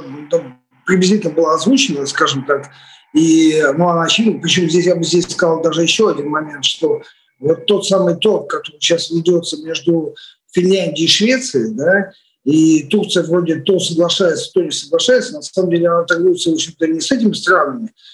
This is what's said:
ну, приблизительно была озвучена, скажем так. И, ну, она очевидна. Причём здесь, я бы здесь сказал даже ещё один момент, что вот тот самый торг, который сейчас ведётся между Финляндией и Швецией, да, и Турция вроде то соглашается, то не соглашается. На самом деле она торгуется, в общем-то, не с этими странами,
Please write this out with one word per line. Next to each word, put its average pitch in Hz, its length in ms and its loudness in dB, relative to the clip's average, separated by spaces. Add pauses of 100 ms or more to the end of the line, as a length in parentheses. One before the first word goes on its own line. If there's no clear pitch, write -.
ну, 147 200 -14 (580)
приблизительно 185 480 2
была 160 220 2
озвучена, 240 500 0
скажем 135 400 -2
так. 139 240 -4 (420)
И, 160 480 4 (160)
ну, 175 140 2
она 170 140 0
очевидна. 185 360 0
Причём 165 300 0
здесь, 170 160 2
я 175 100 2
бы 170 80 -4
здесь 170 240 0
сказал 165 360 0
даже 160 180 0
ещё 185 280 2
один 143 200 -4
момент, 147 340 -6
что 151 380 -2 (380)
вот 160 260 -2
тот 202 220 0
самый 185 280 2
торг, - 360 -2
который - 280 -10
сейчас - 300 -2
ведётся 165 540 0
между 160 500 -4 (400)
Финляндией 175 520 0
и - 20 2
Швецией, 185 680 0
да, 185 380 0 (340)
и 156 380 4
Турция 180 400 0
вроде 165 380 0
то 190 180 0
соглашается, 170 720 -2
то 185 80 2
не 156 80 -2
соглашается. 165 640 0
На 294 80 -12
самом 185 300 -4
деле 170 180 2
она 170 140 2
торгуется, 175 480 0
в - 20 2
общем-то, - 340 -4
не 160 140 -2
с - 100 -4
этими 226 220 2
странами, 180 560 0 (240)